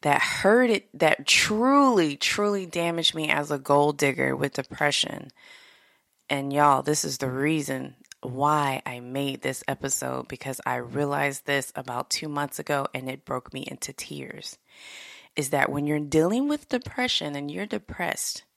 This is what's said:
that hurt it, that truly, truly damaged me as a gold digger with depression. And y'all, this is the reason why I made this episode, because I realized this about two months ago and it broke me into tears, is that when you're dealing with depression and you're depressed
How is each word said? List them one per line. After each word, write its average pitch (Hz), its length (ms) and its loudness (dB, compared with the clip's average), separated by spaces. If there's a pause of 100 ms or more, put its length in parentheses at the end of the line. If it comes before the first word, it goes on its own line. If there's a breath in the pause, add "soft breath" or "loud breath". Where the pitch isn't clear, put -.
that 143 220 2
hurt 233 480 4
it, 196 260 0
that 151 300 2
truly, 226 880 4
truly 202 480 0
damaged 170 480 0
me 156 160 -4
as 147 220 2
a 143 80 -2
gold 143 380 4
digger 135 380 2
with 139 180 -2
depression. 143 760 -4 (960 soft breath)
And 139 240 -2
y'all, 143 300 6
this 151 240 0
is 135 140 -6
the 135 100 -2
reason 135 640 -2 (280)
why 139 680 0
I 123 140 -10
made 135 420 -6
this 131 240 -4
episode, 131 600 -4
because 131 380 -10
I 127 120 -2
realized 139 680 -2
this 139 300 -2
about 127 340 -6
two - 180 -4
months 147 300 -4
ago 143 340 -2
and 131 160 -8
it 135 160 -10
broke - 300 -8
me 135 160 -10
into 135 240 -12
tears, - 640 -14 (800 loud breath)
is 139 160 -2
that 139 200 2
when 143 140 -2
you're 151 140 2
dealing 165 480 2
with 294 220 -2
depression 247 680 -2
and 143 160 -6
you're 185 160 -6
depressed - 760 -6 (120)